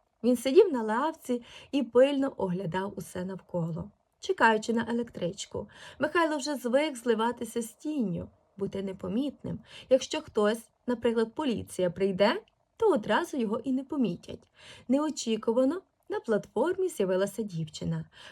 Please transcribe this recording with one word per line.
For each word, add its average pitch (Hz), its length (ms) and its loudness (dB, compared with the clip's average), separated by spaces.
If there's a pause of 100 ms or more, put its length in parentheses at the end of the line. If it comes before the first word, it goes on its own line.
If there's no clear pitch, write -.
(240)
Він 240 120 4
сидів 311 360 6
на 247 100 0
лавці 240 600 -2 (300)
і 277 100 0
пильно 269 540 4
оглядав 190 600 -2
усе 180 280 -10
навколо, 180 640 -6 (300)
чекаючи 226 520 2
на 226 160 0
електричку. 208 800 -6 (300)
Михайло 311 380 2
вже 285 200 -4
звик 262 400 2
зливатися 233 640 -2
з 226 60 -8
тінню, 208 600 -4 (280)
бути 196 260 -6
непомітним. 190 800 -6 (280)
Якщо 269 320 2
хтось, 220 480 0 (180)
наприклад, 233 480 0
поліція, 190 560 -2
прийде, 196 520 2 (340)
то 440 160 4
одразу 254 440 0
його 226 220 -2
і 269 140 -4
не 269 120 -2
помітять. 240 640 -4 (400)
Неочікувано 262 960 0 (260)
на 359 120 -4
платформі 277 680 0
з'явилася 196 540 0
дівчина. 165 640 -6 (280)